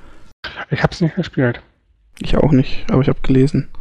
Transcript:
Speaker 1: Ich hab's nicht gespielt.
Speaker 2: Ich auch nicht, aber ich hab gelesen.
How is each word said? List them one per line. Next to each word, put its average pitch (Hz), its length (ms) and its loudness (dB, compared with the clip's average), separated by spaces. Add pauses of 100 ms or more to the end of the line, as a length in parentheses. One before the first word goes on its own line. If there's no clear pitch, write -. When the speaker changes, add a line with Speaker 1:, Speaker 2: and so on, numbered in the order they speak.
(680)
Speaker 1:
Ich - 120 -2
hab's - 200 -2
nicht 160 140 0
gespielt. 131 460 -2 (580)
Speaker 2:
Ich - 180 0
auch 147 140 4
nicht, - 380 2
aber 147 120 2
ich 143 80 2
hab - 120 -2
gelesen. 135 460 2 (140)